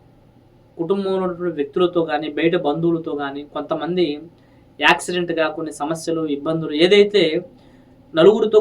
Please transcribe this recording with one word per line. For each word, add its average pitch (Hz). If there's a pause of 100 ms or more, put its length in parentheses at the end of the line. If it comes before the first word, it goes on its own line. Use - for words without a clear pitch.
(800)
కుటుంబంలో 190
ఉన్నటువంటి 175
వ్యక్తులతో 175 (100)
కానీ, 151 (100)
బయట 170 (120)
బంధువులతో 165 (120)
కానీ, 143 (140)
కొంతమంది 156 (800)
యాక్సిడెంట్గా 170 (100)
కొన్ని 160 (100)
సమస్యలు, 160 (140)
ఇబ్బందులు, 151 (120)
ఏదైతే 202 (920)
నలుగురితో 214